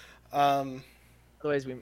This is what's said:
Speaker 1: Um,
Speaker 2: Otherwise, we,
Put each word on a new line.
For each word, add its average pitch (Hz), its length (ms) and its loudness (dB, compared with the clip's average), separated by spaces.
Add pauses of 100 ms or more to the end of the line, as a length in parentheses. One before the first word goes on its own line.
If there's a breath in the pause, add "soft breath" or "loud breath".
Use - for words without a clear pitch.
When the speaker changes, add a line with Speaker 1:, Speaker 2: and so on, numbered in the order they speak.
(320 loud breath)
Speaker 1:
Um, 139 520 2 (560 soft breath)
Speaker 2:
Otherwise, 143 260 0
we, 127 160 -8